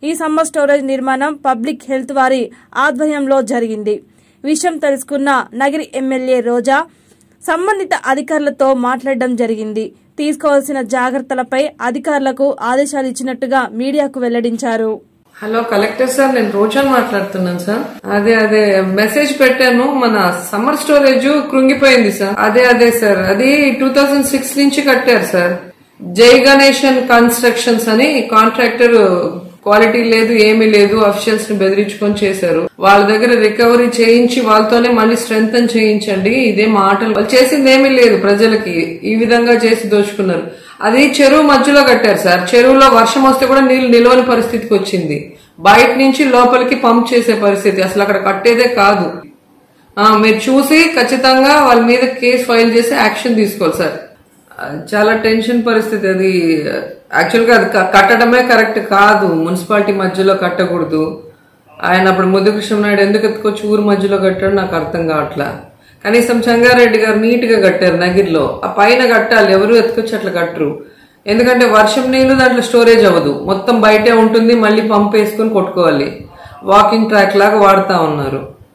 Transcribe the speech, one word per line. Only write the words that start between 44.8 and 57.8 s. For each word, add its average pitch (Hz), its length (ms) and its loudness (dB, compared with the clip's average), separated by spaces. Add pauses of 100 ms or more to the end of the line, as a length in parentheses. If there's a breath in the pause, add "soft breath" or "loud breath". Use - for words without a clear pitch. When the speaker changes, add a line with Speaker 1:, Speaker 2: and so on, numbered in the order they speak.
Speaker 2:
బయట 214 300 4
నుంచి 269 340 2
లోపలికి 254 500 2
పంప్ 240 400 0
చేసే 226 200 2
పరిస్థితి, 196 480 0
అసలు 196 200 -2
అక్కడ 196 240 -2
కట్టేదే 233 420 0
కాదు. 202 440 0 (880 soft breath)
ఆ, 214 160 4
మీరు 214 200 2
చూసి 285 520 2
ఖచ్చితంగా 269 760 2
వాళ్ళ 240 200 4
మీద 240 140 2
కేసు 247 460 0
ఫైల్ 233 320 2
చేసి 233 180 0
యాక్షన్ 220 420 -2
తీసుకోవాలి 196 420 -2
సార్. 160 200 -4 (640)
ఆ, - 180 -12 (160)
చాలా 214 220 2
టెన్షన్ 226 500 -2
పరిస్థితి 214 420 -2
అది. 180 560 0 (500)
యాక్చువల్‌గా 226 420 2
అది 190 80 2
క-, 185 300 -2